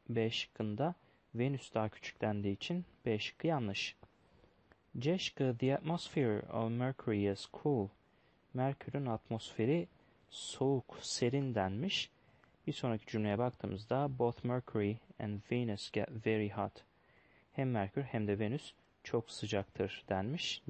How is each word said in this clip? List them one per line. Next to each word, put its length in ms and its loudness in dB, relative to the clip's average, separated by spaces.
B 200 2
şıkkında 680 -2
Venüs 380 -2
daha 160 2
küçük 320 -10
dendiği 320 0
için 320 -4
B 140 2
şıkkı 280 -4
yanlış. 480 0
C 180 2
şıkkı, 420 0
"The 160 4
atmosphere 640 0
of 320 0
Mercury 600 2
is 160 -4
cool." 240 2
Merkür'ün 520 -2
atmosferi 840 0
soğuk, 720 -2
serin 540 2
denmiş. 540 0
Bir 60 -2
sonraki 320 0
cümleye 320 2
baktığımızda, 840 0
"Both 260 2
Mercury 500 2
and 200 -4
Venus 400 -2
get 360 -2
very 220 2
hot." 340 -4
Hem 180 0
Merkür 320 0
hem 240 0
de 120 2
Venüs 340 -2
çok 280 -2
sıcaktır 760 -2
denmiş. 600 -2